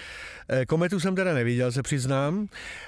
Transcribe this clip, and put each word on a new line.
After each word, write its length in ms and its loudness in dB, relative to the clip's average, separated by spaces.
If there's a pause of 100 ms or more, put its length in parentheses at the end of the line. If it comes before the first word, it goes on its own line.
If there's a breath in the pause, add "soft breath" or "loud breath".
(480 loud breath)
Eh, 180 2
kometu 340 2
jsem 140 2
teda 200 2
neviděl, 380 2
se 100 0
přiznám, 640 0 (420 loud breath)